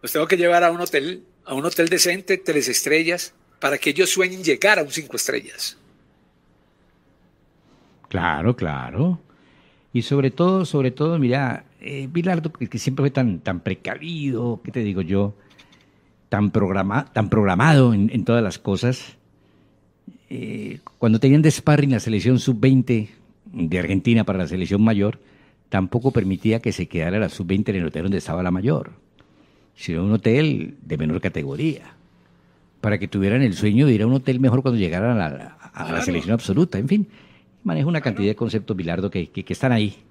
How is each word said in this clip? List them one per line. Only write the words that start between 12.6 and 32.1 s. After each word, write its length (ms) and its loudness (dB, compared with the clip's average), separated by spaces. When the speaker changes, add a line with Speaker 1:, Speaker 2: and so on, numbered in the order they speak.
Speaker 2:
que 100 -8
siempre 240 -2
fue 80 2
tan, 300 0
tan 200 -4
precavido, 1040 -6
¿qué 60 -10
te 100 -6
digo 220 -2
yo? 340 -2
Tan 200 0
programa-, 640 -2
tan 160 0
programado 640 6
en, 180 2
en 140 -4
todas 180 2
las 160 -4
cosas. 580 -4
Eh, 500 -10
cuando 220 4
tenían 220 8
de 80 8
sparring 400 4
la 100 2
selección 380 2
sub-veinte 720 2
de 280 -2
Argentina 460 2
para 160 -2
la 60 -2
selección 360 0
mayor, 360 2
tampoco 400 0
permitía 500 0
que 120 -2
se 140 -6
quedara 320 -2
la 120 -2
sub-veinte 400 -2
en 80 -2
el 80 -2
hotel 160 -6
donde 160 -2
estaba 240 -6
la 80 -2
mayor, 420 -2
sino 300 -6
un 80 2
hotel 680 0
de 160 -8
menor 240 -2
categoría, 720 -6